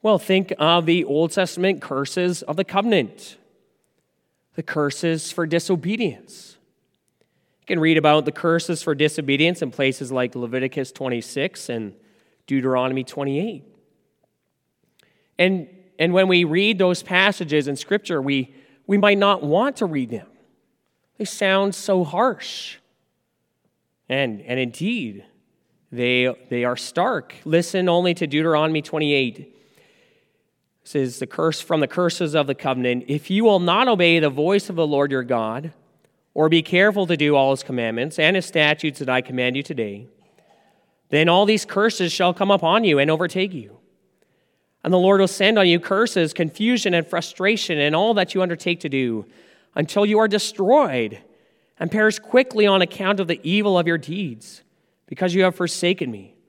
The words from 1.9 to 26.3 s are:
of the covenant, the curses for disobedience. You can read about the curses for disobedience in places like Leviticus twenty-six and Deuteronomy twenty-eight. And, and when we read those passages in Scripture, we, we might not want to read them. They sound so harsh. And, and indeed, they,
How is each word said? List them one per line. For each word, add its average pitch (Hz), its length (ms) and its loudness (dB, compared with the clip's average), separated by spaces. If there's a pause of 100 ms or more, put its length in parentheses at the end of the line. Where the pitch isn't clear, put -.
of 151 120 -6
the 185 80 -2
covenant, 196 720 -2 (1160)
the 160 80 -8
curses 156 720 -4
for 170 140 -2
disobedience. 170 1080 -4 (1040)
You - 60 -20
can 175 140 -2
read 160 180 2
about 151 260 4
the 147 80 -4
curses 170 500 -2
for 156 120 -2
disobedience 151 680 0
in 135 120 -6
places 135 400 -4
like 127 240 -4
Leviticus 127 560 -6
twenty-six 135 760 -8
and 113 260 -8 (520)
Deuteronomy 131 560 -2
twenty-eight. 143 600 -6 (1700)
And, 185 300 0 (300)
and 170 160 2
when 190 140 4
we 180 160 4
read 185 340 0
those 180 240 0
passages 180 640 0
in 143 80 -4
Scripture, 180 480 -4
we, 135 320 -2 (320)
we 202 100 2
might 202 220 4
not 196 240 2
want 196 340 0
to 208 100 -2
read 135 240 -4
them. 107 180 -10 (880)
They 220 80 -4
sound 196 480 0
so 185 300 0
harsh. 185 720 -4 (1300)
And, 127 340 -2
and 123 160 -6
indeed, 127 680 -6 (680)
they, 123 420 0 (140)